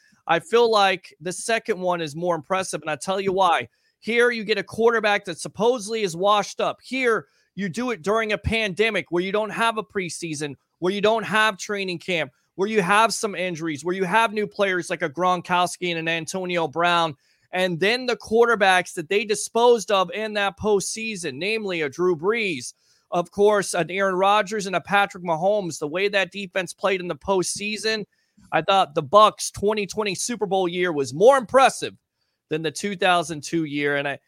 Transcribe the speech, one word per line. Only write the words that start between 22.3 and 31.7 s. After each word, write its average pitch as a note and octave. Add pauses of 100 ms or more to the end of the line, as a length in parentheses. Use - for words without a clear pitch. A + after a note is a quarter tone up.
of F3
course, G3+
an E3+
Aaron F#3+
Rodgers G3+
and F#3
a E3+
Patrick G3
Mahomes, F3
the D3+
way F#3
that G3
defense F#3+
played F#3+
in F3+
the D#3+
postseason, G#3 (480)
I D#3+
thought E3+
the D#3+
Bucks -
twenty G#3
twenty G#3
Super A3
Bowl F#3
year F3+
was C#3
more B3
impressive A3 (540)